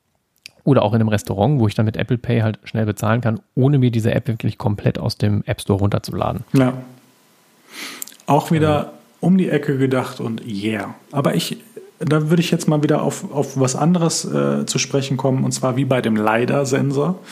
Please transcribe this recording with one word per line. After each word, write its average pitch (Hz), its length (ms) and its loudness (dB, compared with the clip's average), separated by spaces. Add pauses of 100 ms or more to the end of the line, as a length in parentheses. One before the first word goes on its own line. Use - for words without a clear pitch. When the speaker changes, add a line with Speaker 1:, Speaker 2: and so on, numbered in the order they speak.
(640)
Speaker 1:
Oder 131 200 6
auch 104 100 2
in 113 80 4
einem 110 80 2
Restaurant, 107 500 0
wo 110 80 4
ich - 80 -2
dann 107 100 2
mit 110 120 -2
Apple - 200 -2
Pay 117 220 0
halt 110 240 -2
schnell 110 220 -2
bezahlen 107 340 0
kann, 113 220 -2 (140)
ohne 139 220 4
mir 127 140 4
diese 113 240 2
App - 140 -2
wirklich 113 280 -4
komplett - 420 -2
aus - 180 -4
dem 104 300 0
App 92 120 -4
Store 101 200 0
runterzuladen. - 760 -2
Speaker 2:
Ja. 131 180 4 (1500)
Auch 147 260 0
wieder 156 180 2
Speaker 1:
Ja. 147 220 -2 (280)
Speaker 2:
um 180 180 4
die 180 120 2
Ecke 147 280 0
gedacht 131 420 0
und 113 260 -6
yeah. 104 500 -6 (160)
Aber 139 240 -2
ich, - 220 -4 (420)
da 151 300 0
würde 170 120 4
ich 165 100 0
jetzt 165 160 0
mal 151 160 2
wieder 151 180 2
auf, - 320 -6
auf 135 260 -4
was 131 160 2
anderes, 165 500 2
äh, 143 400 0
zu - 140 -2
sprechen 131 380 -2
kommen, 135 260 0
und 127 80 -2
zwar 127 240 -2
wie 139 100 0
bei 127 160 0
dem 113 140 0
lidar-Sensor. 135 1040 0 (120)